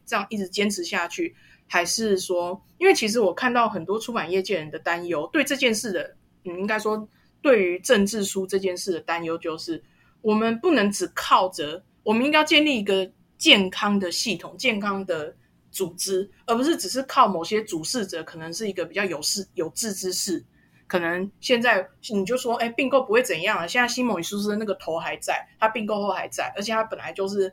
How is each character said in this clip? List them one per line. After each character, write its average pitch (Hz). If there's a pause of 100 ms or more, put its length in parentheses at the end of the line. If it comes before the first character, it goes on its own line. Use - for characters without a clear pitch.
这 233
样 196
一 214
直 190
坚 202
持 196
下 175
去？ 170 (320)
还 175
是 202
说， 180 (160)
因 349
为 392
其 220
实 220
我 180
看 247
到 240
很 180
多 202
出 233
版 170
业 190
界 190
人 156
的 156
担 175
忧， 165
对 294
这 285
件 262
事 208
的， 160 (280)
嗯， 180
应 196
该 214
说 214 (360)
对 240
于 180
政 202
治 208
书 190
这 196
件 190
事 180
的 160
担 170
忧 165
就 165
是， - (400)
我 214
们 226
不 359
能 208
只 190
靠 208
着， 156 (180)
我 208
们 233
应 294
该 311
建 311
立 277
一 202
个 190 (260)
健 214
康 208
的 180
系 175
统， 170
健 226
康 196
的 165 (360)
组 180
织， 190 (160)
而 233
不 240
是 311
只 196
是 254
靠 262
某 170
些 214
主 -
事 220
者， 170
可 165
能 160
是 214
一 190
个 180
比 -
较 202
有 160
势-， 190
有 170
志 220
之 185
士。 175 (420)
可 185
能 175 (120)
现 233
在 226 (220)
你 196
就 240
说， 254
哎， 233
并 247
购 269
不 202
会 226
怎 160
样 202
啊， 170
现 175
在 233
西 247
蒙 214
与 -
苏 202
斯 208
的 208
那 220
个 196
头 165
还 160
在， - (100)
他 220
并 220
购 214
后 202
还 180
在， -
而 202
且 208
他 220
本 -
来 160
就 190
是 196